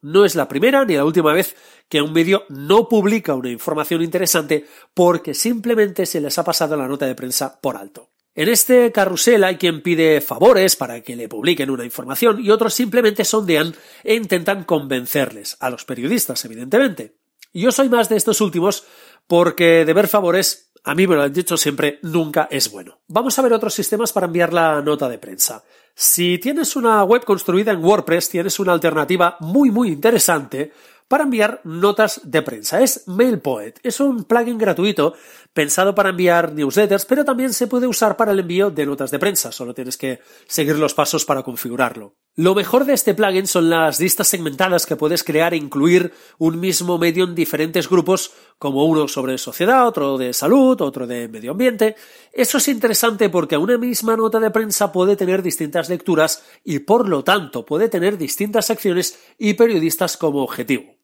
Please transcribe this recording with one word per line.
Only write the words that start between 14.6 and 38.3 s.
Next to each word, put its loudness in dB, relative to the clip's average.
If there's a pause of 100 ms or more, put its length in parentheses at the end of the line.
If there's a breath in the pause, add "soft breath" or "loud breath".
convencerles, -4
a -4
los -14
periodistas, -4
evidentemente. -2 (380)
Yo 0
soy 2
más 2
de 2
estos 0
últimos -2 (420 soft breath)
porque 4
deber 4
favores, 0 (120)
a -4
mí 4
me 4
lo 2
han 0
dicho -2
siempre, -2
nunca -2
es -4
bueno. -20
Vamos -2
a 2
ver 4
otros -2
sistemas -2
para -2
enviar 0
la 0
nota -2
de -8
prensa. -6 (320 soft breath)
Si 0
tienes -2
una 4
web 2
construida 0
en -2
WordPress, 2
tienes -4
una 0
alternativa 2
muy, 2
muy 0
interesante 0 (340 soft breath)
para 2
enviar 0
notas 0
de 0
prensa. -2
Es -2
MailPoet. -2
Es -6
un 0
plugin 0
gratuito 0 (380 loud breath)
pensado 0
para 2
enviar 2
newsletters, 0
pero 0
también -2
se -2
puede -2
usar 0
para 0